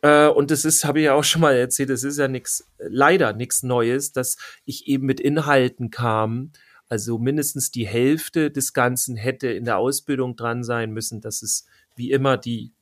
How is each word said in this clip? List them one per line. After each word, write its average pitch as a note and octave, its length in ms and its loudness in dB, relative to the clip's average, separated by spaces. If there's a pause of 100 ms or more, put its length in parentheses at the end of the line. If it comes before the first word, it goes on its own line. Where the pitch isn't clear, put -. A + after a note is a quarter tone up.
äh, D3 260 6
und C#3+ 240 2
das C#3 120 0
ist, D#3 200 2
habe D3 160 0
ich D#3 60 4
ja C3+ 80 4
auch D3 100 2
schon - 160 2
mal C#3+ 160 6
erzählt, B2+ 340 0
das B2 140 -2
ist C#3+ 140 -4
ja C#3 100 2
nix, - 400 -6 (100)
leider C3+ 540 2
nix A2+ 320 -4
Neues, B2 480 0
dass B2+ 240 -4 (280)
ich - 220 -12
eben C3+ 200 0
mit C3 140 0
Inhalten C#3 680 2
kam, A#2 640 -2 (360)
also A2+ 300 -4
mindestens C#3 540 -2
die A#2 160 -6
Hälfte D3 640 0
des C#3 220 -4
Ganzen B2 420 0
hätte B2 320 -4
in A2+ 160 -4
der A2+ 140 0
Ausbildung B2+ 580 -2
dran A#2 260 -4
sein A2+ 300 -4
müssen, A2 280 -8
das - 220 -10
ist - 240 -6 (300)
wie B2 160 -4
immer C3+ 240 2
die A#2 460 -8